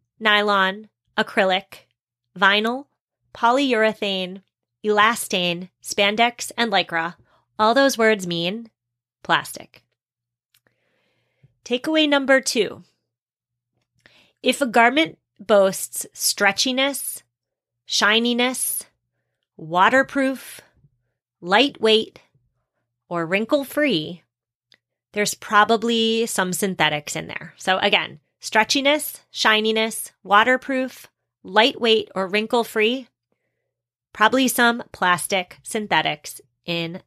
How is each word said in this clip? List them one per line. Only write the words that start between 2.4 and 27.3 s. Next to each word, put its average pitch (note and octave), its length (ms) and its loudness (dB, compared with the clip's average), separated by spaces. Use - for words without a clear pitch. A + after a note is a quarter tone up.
polyurethane, G#3+ 1080 0
elastane, G3+ 840 0
spandex, G#3+ 760 -2
and A#3 140 -2
lycra. E3+ 440 -2
All A3 160 4
those C4+ 240 2
words A3 300 2
mean F3 420 -6
plastic. - 600 -4
Takeaway D4+ 440 0
number C4+ 340 2
two. G3+ 420 -4
If B3+ 180 -2
a C#4 60 0
garment B3 500 2
boasts G3 760 0
stretchiness, C4 1080 -2
shininess, A#3+ 1000 0
waterproof, B3+ 1040 0
lightweight, A3 800 0
or E3+ 160 -4
wrinkle-free, G#3 960 -2
there's G#3 200 -4
probably A3+ 920 2
some F#3 280 -4
synthetics D#3+ 600 -2
in D#3+ 120 -10
there. - 300 -16